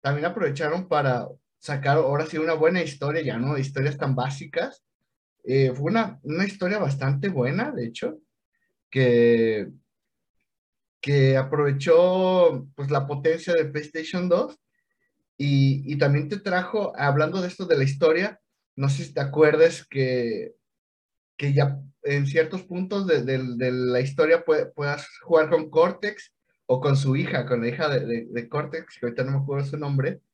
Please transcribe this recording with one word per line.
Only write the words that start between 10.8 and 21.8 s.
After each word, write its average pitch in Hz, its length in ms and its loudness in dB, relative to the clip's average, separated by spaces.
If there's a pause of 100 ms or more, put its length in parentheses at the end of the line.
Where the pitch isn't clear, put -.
que 135 360 4
aprovechó, 165 1300 4 (100)
pues, 139 160 -6
la 139 160 -2
potencia 160 460 0
del 151 180 0
PlayStation 160 560 -6
dos 202 280 0 (800)
y, 139 460 2 (100)
y 143 60 -4
también 143 300 2
te 202 100 -6
trajo, 190 580 -2
hablando 151 440 0
de 180 80 -4
esto 180 180 -10
de 165 100 4
la 135 80 2
historia, 165 560 0 (360)
no 139 120 -2
sé 139 160 -2
si - 80 -18
te - 80 -4
acuerdas 151 680 4
que, 127 680 -2 (840)
que 143 160 -2
ya 139 260 2 (260)